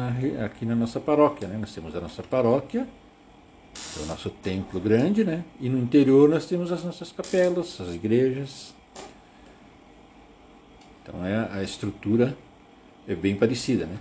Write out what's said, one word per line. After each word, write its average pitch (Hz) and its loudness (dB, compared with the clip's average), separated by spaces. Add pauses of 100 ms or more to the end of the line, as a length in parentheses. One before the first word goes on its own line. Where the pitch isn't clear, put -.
re-, 127 -4
aqui 110 -8
na 117 -2
nossa 117 -2
paróquia, 147 2
né? 95 -8
Nós 104 -8
temos 80 -10
a 85 -6
nossa 85 -10
paróquia, 131 0 (1080)
é 76 -8
o 76 -8
nosso 82 -8
templo 95 -6
grande, 127 4
né? 175 -2 (160)
E 131 -4
no 127 0
interior 135 6
nós 151 0
temos 175 -4
as 165 -4
nossas - -10
capelas, 180 0
as 87 -8
igrejas. 127 0 (2250)
Então 85 -12
é, 104 -2
a 98 -4
estrutura 107 0 (720)
é 104 -4
bem 90 0
parecida, 117 0
né? 87 -10